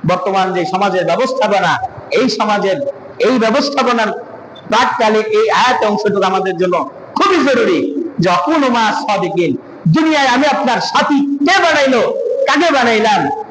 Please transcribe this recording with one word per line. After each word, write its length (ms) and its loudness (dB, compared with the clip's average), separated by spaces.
বর্তমান 480 0
যে 100 -2
সমাজের 400 -2
ব্যবস্থাপনা, 720 0
এই 180 2
সমাজের 480 -2
এই 200 2
ব্যবস্থাপনার 760 0
প্রাককালে 500 2
এই 320 2
আয়াত 340 2
অংশটুকু 380 0
আমাদের 340 0
জন্য 340 -2
খুবই 220 2
জরুরি। 760 0
যখন 320 2
মা 400 2
সাদিকিন, 640 -2
দুনিয়ায় 380 2
আমি 200 2
আপনার 340 0
সাথী 580 0
কে 240 4
বানাইলো, 380 2
কাকে 280 2
বানাইলাম 540 2